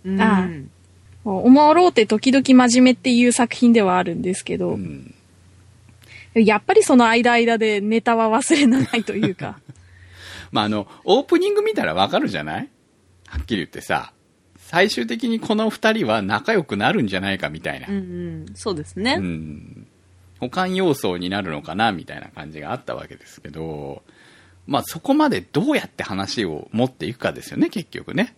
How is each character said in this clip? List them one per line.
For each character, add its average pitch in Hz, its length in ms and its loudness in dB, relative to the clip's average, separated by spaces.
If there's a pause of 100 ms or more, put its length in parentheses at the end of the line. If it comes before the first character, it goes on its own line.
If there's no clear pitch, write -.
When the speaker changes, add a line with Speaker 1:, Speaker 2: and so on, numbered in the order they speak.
Speaker 1:
う 190 80 -6
ん。 190 80 0
Speaker 2:
あ 202 260 4
あ。 - 800 -14
お 196 200 2
も 302 240 8
ろ 349 160 6
う - 20 2
て 220 140 4
時 214 260 2
々 269 120 4
真 254 380 6
面 - 20 8
目 254 80 6
っ 240 40 2
て 262 160 -2
い 240 160 4
う 247 40 4
作 233 240 0
品 240 180 4
で 226 80 6
は 180 160 2
あ 180 60 0
る 170 120 -4
ん 175 60 -6
で 185 120 -4
す - 100 -8
け - 140 -6
ど、 180 140 -4
Speaker 3:
う - 60 -4
ん。 143 360 -12 (1200)
Speaker 2:
や 214 240 6
っ 208 80 -4
ぱ 381 80 0
り 415 100 6
そ 294 120 4
の 240 120 8
間 233 260 4
間 233 240 2
で 214 240 0
ネ 220 200 0
タ 233 140 2
は 226 140 2
忘 247 260 2
れ 285 100 2
な 262 160 4 (140)
い 233 80 -2
と - 100 -8
い 208 180 -2
う 185 40 -10
か。 - 240 -12 (440)
Speaker 3:
<laughs> - 480 -20
ま 117 100 0
あ、 - 40 0
あ 104 40 -2
の、 107 180 -4 (160)
オ 214 160 4
ー 285 40 -2
プ 339 140 2
ニ 370 120 0
ン 415 40 -2
グ 403 80 0
見 427 120 -2
た - 120 -2
ら - 80 -2
わ 190 140 2
か 190 120 -2
る 285 100 -2
じ 90 80 -6
ゃ 73 60 -6
な 78 180 -8
い？ 285 80 -12 (580)
は - 120 -12
っ 73 60 -8
き 113 100 -4
り - 20 -4
言 82 80 -4
っ - 40 -20
て - 120 -16
さ、 - 320 -6 (440)
最 185 320 0
終 233 160 -6
的 233 220 -6
に 226 120 -2
こ 220 160 -4
の 220 140 -2
二 220 220 -2
人 220 160 -2
は 110 140 0
仲 107 320 -2
良 202 100 0
く 104 140 -6
な 113 140 0
る 190 120 0
ん 107 40 -2
じ 95 80 -6
ゃ 92 40 -2
な 98 140 -2
い 95 40 -4
か 78 120 -6
み 78 100 -10
た 76 160 -6
い 127 60 -14
な。 - 60 -16
Speaker 1:
う 196 40 -10
ん 202 40 -6
う 196 40 -6 (500)
ん。 196 60 -18
そ - 160 -8
う 180 40 -6
で 151 100 -10
す - 120 -16
ね。 254 220 -2
Speaker 3:
う - 20 -6
ん。 80 680 -12 (520)
補 123 100 -8
完 185 260 -4
要 185 180 2
素 92 240 -4
に 90 120 -6
な 98 120 -4
る 92 100 -8
の 73 100 -8
か 80 140 -12
な 113 160 0
み 78 140 -10
た 71 100 -16
い - 60 -16
な - 80 -20
感 76 220 -16
じ 78 100 -16
が 73 100 -10
あ 117 40 -6
っ - 80 -18
た 60 120 -10
わ - 120 -14
け - 80 -20
で - 120 -20
す - 140 -20
け - 80 -18
ど、 76 520 -12 (680)
ま 139 120 -2
あ、 113 40 -6
そ - 160 -12
こ 269 140 -2
ま 302 160 2
で 135 120 -2
ど 196 300 -4
う 277 60 0
や - 80 -4
っ - 40 -20
て - 140 -14
話 101 420 -6
を 78 260 -10
持 117 140 0
っ 127 60 -8
て - 140 -10
い 104 80 -8
く - 60 -16
か 82 140 -2
で 65 80 -14
す - 100 -16
よ - 60 -8
ね、 330 120 0
結 180 220 -10
局 - 220 -14
ね。 196 240 -4